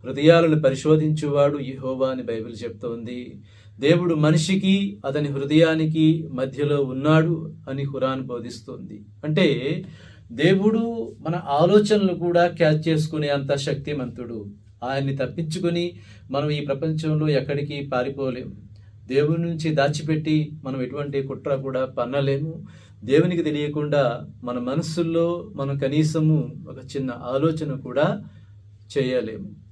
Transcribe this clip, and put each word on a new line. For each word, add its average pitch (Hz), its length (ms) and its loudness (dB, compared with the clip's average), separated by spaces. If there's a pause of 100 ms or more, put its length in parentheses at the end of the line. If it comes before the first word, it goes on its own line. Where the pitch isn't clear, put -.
"హృదయాలను 156 560 6
పరిశోధించువాడు 147 960 4
యెహోవా" 131 500 -4
అని 127 140 -4
బైబిల్ 113 420 -8
చెప్తోంది. 120 760 -10 (400)
దేవుడు 170 340 4
మనిషికి, 190 920 4
అతని 143 220 0
హృదయానికి 156 1040 4
మధ్యలో 139 500 0
ఉన్నాడు 151 680 2 (180)
అని 139 140 -4
ఖురాన్ 131 380 -4
బోధిస్తోంది. 120 800 -12 (200)
అంటే, 151 600 2 (480)
దేవుడు 214 880 2
మన 160 280 -4
ఆలోచనలు 190 680 4
కూడా 170 320 2
క్యాచ్ 160 420 2
చేసుకునే 156 400 0
అంత 139 280 0
శక్తిమంతుడు. 127 880 -6 (380)
ఆయన్ని 135 320 -2
తప్పించుకొని 170 760 -2 (380)
మనం 151 200 -2
ఈ 147 140 -2
ప్రపంచంలో 156 640 0
ఎక్కడికి 143 640 -2
పారిపోలేం. 131 640 -4 (520)
దేవుడి 151 360 2
నుంచి 160 320 -2
దాచిపెట్టి 151 800 0 (120)
మనం 131 180 -4
ఎటువంటి 139 400 -4
కుట్ర 135 320 -4
కూడా 135 300 -4
పన్నలేము. 139 840 -2 (380)
దేవునికి 165 380 4
తెలియకుండా 147 800 0 (240)
మన 123 140 -6
మనస్సుల్లో 165 1000 -2
మనం 139 220 -4
కనీసము 156 760 2 (140)
ఒక - 280 -12
చిన్న 131 140 -4
ఆలోచన 139 600 -2
కూడా 147 500 -2 (760)
చేయలేము. 117 520 -2 (220)